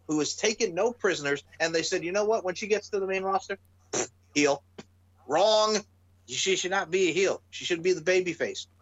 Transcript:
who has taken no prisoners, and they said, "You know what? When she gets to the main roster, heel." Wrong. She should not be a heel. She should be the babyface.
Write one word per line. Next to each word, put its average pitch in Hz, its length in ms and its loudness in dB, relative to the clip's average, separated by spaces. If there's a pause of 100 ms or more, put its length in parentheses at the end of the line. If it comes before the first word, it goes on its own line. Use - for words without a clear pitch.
who 151 120 0
has 143 140 0
taken 214 400 0
no 208 200 0
prisoners, 143 500 -2 (160)
and 165 160 0
they 165 80 2
said, 170 220 -2
"You 175 80 -4
know 208 120 2
what? 208 200 0
When 180 100 -4
she 220 120 -8
gets 202 220 0
to 208 120 -2
the 190 60 -2
main 190 140 -2
roster, 190 380 -4 (760)
heel." 143 300 2 (640)
Wrong. 214 500 4 (480)
She 180 300 0
should 180 160 -4
not 190 180 -2
be 185 200 2
a 147 40 -2
heel. 170 280 0 (100)
She - 140 -12
should 165 180 -2
be 185 80 2
the 170 100 0
babyface. 165 640 0 (160)